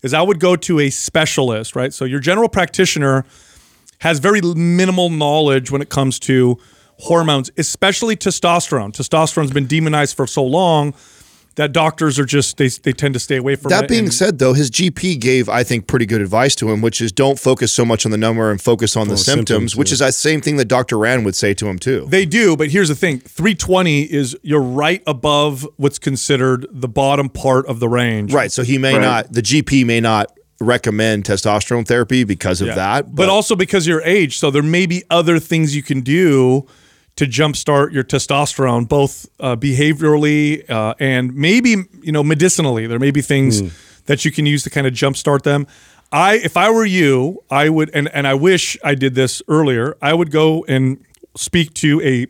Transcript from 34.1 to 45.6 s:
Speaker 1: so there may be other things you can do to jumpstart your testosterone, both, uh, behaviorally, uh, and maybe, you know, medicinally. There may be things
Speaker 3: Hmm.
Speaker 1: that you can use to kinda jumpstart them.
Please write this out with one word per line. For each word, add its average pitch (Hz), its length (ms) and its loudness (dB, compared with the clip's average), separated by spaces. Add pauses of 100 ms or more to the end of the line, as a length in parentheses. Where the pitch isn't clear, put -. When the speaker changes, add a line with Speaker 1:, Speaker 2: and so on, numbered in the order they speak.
Speaker 1:
so 151 120 2
there 147 100 2
may 170 260 2
be 180 220 -4
other 170 300 4
things 160 340 0
you 147 100 -4
can 135 180 -4
do 139 640 2 (520)
to 147 80 0
jumpstart 143 680 0
your 135 100 -2
testosterone, 131 840 -2
both, 139 360 0 (140)
uh, 127 160 -4
behaviorally, 147 1120 0
uh, 110 300 -2
and 127 340 -2
maybe, 196 360 2 (320)
you 160 100 -6
know, 151 100 0
medicinally. 147 680 0
There 117 120 -4
may 143 120 2
be 139 100 0
things 131 400 2
Speaker 3:
Hmm. 95 60 -4 (400)
Speaker 1:
that - 180 0
you 151 60 -2
can 151 140 -2
use 147 180 0
to - 60 -10
kinda 139 220 -2
jumpstart 139 520 -2
them. 143 220 0 (460)